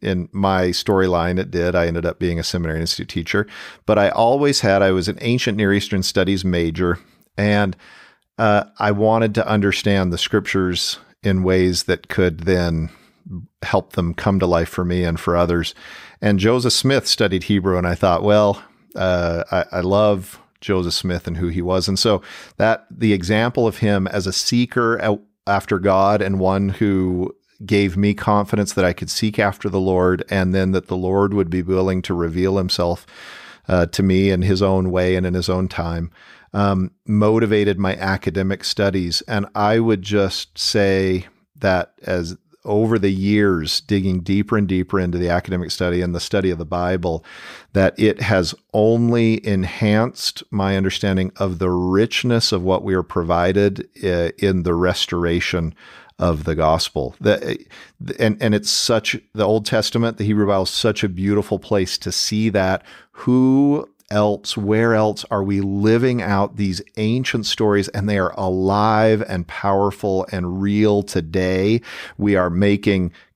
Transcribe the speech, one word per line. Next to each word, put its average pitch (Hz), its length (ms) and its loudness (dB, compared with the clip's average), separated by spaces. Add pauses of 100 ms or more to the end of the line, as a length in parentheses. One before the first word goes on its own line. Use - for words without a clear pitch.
in 90 300 -4
my 95 380 0
storyline, 90 680 0
it 95 140 -4
did. 87 240 0
I 85 100 2
ended 85 200 -2
up 85 120 -4
being 85 220 -2
a 80 40 -4
seminary 82 380 -4
institute - 280 -6
teacher. 98 360 -4 (400)
But 107 140 2
I 98 100 4
always 135 520 2
had, 98 200 4
I 98 80 4
was 92 180 0
an 104 140 -6
ancient 120 340 -2
Near 101 160 2
Eastern 98 300 0
studies 92 420 0
major, 87 540 0 (400)
and, 104 400 0 (640)
uh, 104 240 4 (160)
I 104 100 2
wanted 107 460 2
to 110 120 0
understand 98 640 2
the 85 60 -2
scriptures 92 800 -2 (240)
in 92 220 0
ways 92 400 2
that - 260 -4
could 85 320 0
then 85 480 0 (720)
help - 320 -2
them 85 200 -2
come 98 260 0
to 90 80 0
life 85 220 2
for - 140 -4
me 90 200 0
and 82 160 -2
for 87 160 0
others. 85 380 0 (480)
And 101 180 2
Joseph 120 340 2
Smith 135 340 0
studied 95 360 0
Hebrew, 95 340 0
and 87 100 0
I 87 80 -2
thought, 90 280 2
"Well, 104 400 2 (320)
uh, 87 560 0
I, 90 260 -2
I - 40 -4
love 101 580 0 (220)
Joseph 90 320 -2
Smith 90 340 -4
and 87 100 -6
who 90 100 -2
he 85 140 -4
was." 90 260 -2
And 95 100 -2
so 104 240 2 (360)
that 110 340 0
the 110 220 0
example 110 540 0
of 104 100 -4
him 101 300 0
as 98 200 -4
a 92 60 -4
seeker 120 640 0
a-, 104 220 -2 (280)
after 101 320 0
God 98 420 4
and 95 180 -2
one 98 300 0
who 92 640 0 (320)
gave 98 300 2
me 101 180 2
confidence 104 600 0
that 95 120 2
I 90 80 2
could - 160 -10
seek 107 300 -2
after 101 300 0
the 95 100 -2
Lord, 90 500 2
and 92 240 0
then 95 180 2
that 92 160 -2
the 92 100 -4
Lord 95 360 0
would 95 160 0
be 90 120 -2
willing 92 420 0
to 95 100 -4
reveal 87 440 0
himself, 87 480 -2 (600)
uh, 90 200 4
to 98 160 -2
me 95 280 4
in 90 100 0
his 95 200 2
own 95 300 2
way 92 240 2
and 92 100 0
in 90 80 -2
his 90 160 -2
own 92 200 0
time, 85 420 -6 (420)
um, 98 380 0 (140)
motivated 107 760 2
my 98 160 -2
academic 95 720 -4
studies. 95 560 -2
And 101 240 -4 (100)
I 104 240 2
would 110 220 2
just 101 560 -2
say 95 720 0 (280)
that 92 380 0 (100)
as 90 320 -4 (300)
over 110 320 2
the 98 140 2
years, 95 680 2
digging 95 400 0
deeper 101 360 0
and 101 100 2
deeper 92 320 0
into 87 180 -2
the 87 120 -2
academic 90 420 -2
study 90 300 -2
and 87 140 -2
the 82 40 -4
study 95 300 -2
of 87 80 -2
the 82 80 -8
Bible, 87 600 -4 (480)
that 95 260 2
it 107 220 4
has 95 340 0 (180)
only 113 720 2
enhanced 107 1040 0
my 98 260 0
understanding 95 600 -2
of 92 220 -4
the 92 100 0
richness 101 800 0
of 92 120 -2
what 92 200 0
we 98 100 -2
are 90 100 0
provided, 92 840 0 (160)
uh, 87 340 0
in 92 260 0
the 87 100 0
restoration 85 1040 -2 (440)
of 82 260 0
the 82 100 -2
gospel. 78 640 -2
The, - 460 -2 (540)
and, 107 220 0
and 107 140 2
it's 104 140 -2
such, - 480 -2 (160)
the 107 120 0
Old 107 200 0
Testament, 117 520 -2
the 107 60 -4
Hebrew 104 240 2
Bible 98 160 2
is 90 60 -4
such - 340 -2
a 101 60 0
beautiful 98 500 -2
place 98 380 -2
to 95 140 -8
see 107 380 -2
that. 95 340 0 (300)
Who 135 760 2 (240)
else, 104 420 0
where 110 380 2
else 107 380 0
are 101 120 0
we 98 160 0
living 110 600 2
out 101 340 -2
these 95 260 -2 (160)
ancient 113 480 -2
stories, 101 440 0
and 101 180 -4
they 104 120 0
are 90 180 -2
alive 104 920 2
and 90 200 -6
powerful 98 840 -2
and 92 300 -4
real 104 420 2
today? 92 800 0 (360)
We 101 180 2
are 90 140 2
making 98 640 0 (240)